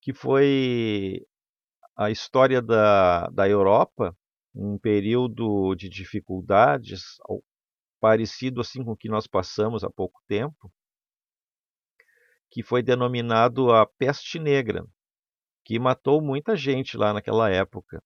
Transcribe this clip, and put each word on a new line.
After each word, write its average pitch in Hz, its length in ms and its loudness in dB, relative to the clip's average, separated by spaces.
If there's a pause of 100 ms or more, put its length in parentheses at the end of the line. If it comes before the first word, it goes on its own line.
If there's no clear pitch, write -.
que 131 120 -8
foi 123 1120 0 (720)
a 104 140 -2
história 131 500 2
da, 101 680 4
da 98 180 0
Europa, 101 680 2 (380)
um 101 240 -8
período 107 1000 -2
de 92 140 -16
dificuldades, 98 1300 -2 (120)
ao, - 140 -10 (580)
parecido 113 640 0
assim 127 220 -10
com 117 80 -8
o 107 60 -10
que - 120 -12
nós 107 160 -4
passamos 98 580 -4
há 95 60 -6
pouco - 380 -10
tempo, 110 440 -8 (1800)
que 120 120 -10
foi - 180 -2
denominado 120 880 0
a 110 140 6
peste - 540 -6
negra, 131 440 -2 (840)
que 110 120 -4
matou 131 440 0
muita 147 340 -4
gente 135 420 -4
lá 107 160 0
naquela 107 360 0
época. 95 560 -4